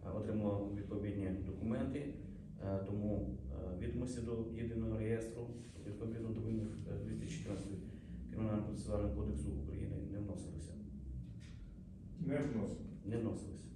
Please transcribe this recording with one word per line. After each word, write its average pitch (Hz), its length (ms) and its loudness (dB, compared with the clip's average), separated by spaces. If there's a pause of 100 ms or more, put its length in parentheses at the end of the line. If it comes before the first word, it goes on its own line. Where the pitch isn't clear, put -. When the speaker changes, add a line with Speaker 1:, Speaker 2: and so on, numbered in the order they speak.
Speaker 1:
е, 92 120 -2
отримало 104 580 4
відповідні 101 520 0 (180)
документи, 135 540 2 (640)
е, 98 220 2
тому, 104 400 4
е, - 540 -2
відомості 123 400 2
до 113 120 0 (300)
єдиного 113 360 2
реєстру 113 440 2 (440)
відповідно 113 420 -2
до 110 120 0
вимог, 110 260 4
е, 104 260 -2 (120)
двісті 110 220 -2 (120)
чотирнадцятої - 400 -2 (520)
Кримінального 107 380 2
процесуального 101 460 2
кодексу - 340 2 (140)
України - 340 -2 (160)
не 101 60 -2
вносилися. - 540 -4 (1500)
Speaker 2:
Не 135 100 4
вносилися? 117 400 2 (300)
Speaker 1:
Не 107 100 2
вносилися. - 480 0 (120)